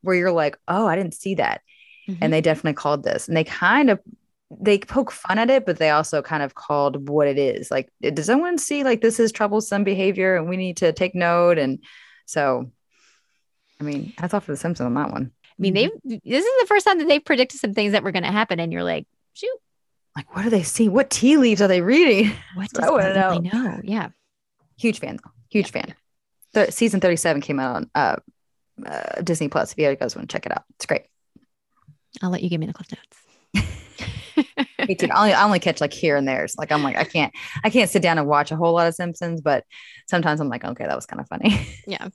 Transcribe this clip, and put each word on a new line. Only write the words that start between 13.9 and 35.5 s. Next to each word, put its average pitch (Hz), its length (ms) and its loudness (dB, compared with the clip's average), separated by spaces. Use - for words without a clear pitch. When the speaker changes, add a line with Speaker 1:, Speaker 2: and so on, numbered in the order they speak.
Speaker 1:
hats 170 160 -6
off 202 120 -2
to 156 60 -8
The 139 60 -6
Simpsons 165 300 -4
on 120 80 -2
that 147 160 -4
one. 131 200 -6
Speaker 2:
I - 20 -20
mean, 190 140 0
Speaker 1:
Mm-hmm. 277 340 -2
Speaker 2:
they've, - 140 -8
this 285 220 0
is 508 160 2
the 392 60 2
first 415 200 2
time 392 120 4
that 311 80 0
they've 294 160 4
predicted 254 360 0
some 202 140 -4
things 208 180 0
that 202 120 2
were 190 80 -2
gonna 175 200 -2
happen, 208 280 0
and 165 140 -4
you're 175 100 -4
like, 165 220 -4
"Shoot." 453 180 -6
Speaker 1:
Like, - 200 -12
what 185 60 -4
do 226 80 0
they 202 140 2
see? 214 260 2
What 269 220 2
tea 285 260 4
leaves 226 240 4
are 202 60 6
they 180 140 4
reading? 220 500 4
<laughs> - 120 -20
Speaker 2:
What 185 80 -6
Speaker 1:
That's 214 100 -10
Speaker 2:
does - 80 -2
Speaker 1:
what 262 100 4
I 190 80 2
wanna 190 40 0
Speaker 2:
Bradley 180 360 2
Speaker 1:
know. 233 140 -2
Speaker 2:
know? - 80 -12
Yeah. 208 260 -6
Speaker 1:
Huge 226 220 -2
fan, 131 240 -8
though. - 80 -20
Huge - 180 0
Speaker 2:
Yeah. - 160 -6
Speaker 1:
fan. - 120 -14
The 208 180 4
season 196 280 0
thirty-seven 165 420 2
came 139 180 -4
out 127 160 -4
on, - 200 -8
uh, 120 200 2
uh, - 360 -8
Disney 165 260 -4
Plus, - 240 -2
if - 60 -14
you 143 180 2
guys 131 200 -6
wanna - 120 -12
check - 200 -8
it - 40 -6
out. - 120 -6
It's - 120 -12
great. - 160 -2
Speaker 2:
I'll 180 100 -2
let 180 120 -4
you 180 60 -2
give 170 100 -2
me 156 60 -4
the 165 80 -10
Cliff - 180 -16
Notes. - 760 -8
Speaker 1:
<laughs> - 400 -6
Me 190 80 0
too. - 160 -2
I - 80 4
only, 208 140 6
I 147 100 4
only 202 160 4